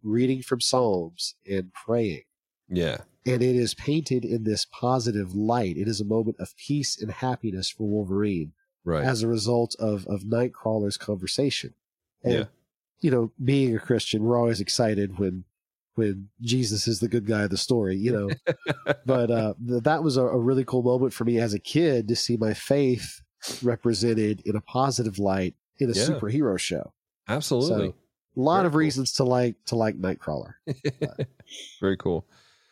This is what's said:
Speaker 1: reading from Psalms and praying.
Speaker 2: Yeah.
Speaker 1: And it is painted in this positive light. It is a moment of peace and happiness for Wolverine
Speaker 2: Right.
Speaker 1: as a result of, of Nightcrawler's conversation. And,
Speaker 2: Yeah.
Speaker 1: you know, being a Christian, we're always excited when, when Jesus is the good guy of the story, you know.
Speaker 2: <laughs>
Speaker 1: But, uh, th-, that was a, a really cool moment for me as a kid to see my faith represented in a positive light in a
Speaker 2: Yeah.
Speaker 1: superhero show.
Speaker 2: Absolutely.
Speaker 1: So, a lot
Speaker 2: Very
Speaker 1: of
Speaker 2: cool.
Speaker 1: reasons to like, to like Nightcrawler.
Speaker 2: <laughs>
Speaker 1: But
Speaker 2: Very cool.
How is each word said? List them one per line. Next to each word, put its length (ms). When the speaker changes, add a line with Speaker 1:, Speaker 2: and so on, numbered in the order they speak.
Speaker 1:
reading 400
from 180
Psalms 720
and 220
praying. 500
Speaker 2:
Yeah. 300
Speaker 1:
And 160
it 140
is 180
painted 500
in 200
this 220
positive 680
light. 440
It 100
is 120
a 60
moment 340
of 180
peace 420
and 100
happiness 600
for 180
Wolverine 640
Speaker 2:
Right. 200
Speaker 1:
as 180
a 60
result 500
of, 300
of 160
Nightcrawler's 720
conversation. 720
And, 120
Speaker 2:
Yeah. 100
Speaker 1:
you 100
know, 220
being 320
a 40
Christian, 460
we're 140
always 220
excited 580
when, 260
when 340
Jesus 440
is 140
the 80
good 180
guy 160
of 80
the 80
story, 380
you 160
know. 180
Speaker 2:
<laughs> 600
Speaker 1:
But, 240
uh, 240
th-, 180
that 180
was 160
a, 60
a 140
really 260
cool 180
moment 320
for 100
me 140
as 160
a 40
kid 500
to 80
see 220
my 160
faith 680
represented 840
in 120
a 40
positive 580
light 360
in 100
a 60
Speaker 2:
Yeah. 100
Speaker 1:
superhero 540
show. 340
Speaker 2:
Absolutely. 640
Speaker 1:
So, 60
a 40
lot 160
Speaker 2:
Very 100
Speaker 1:
of 60
Speaker 2:
cool. 80
Speaker 1:
reasons 340
to 100
like, 320
to 100
like 220
Nightcrawler. 560
Speaker 2:
<laughs> 340
Speaker 1:
But 260
Speaker 2:
Very 160
cool. 300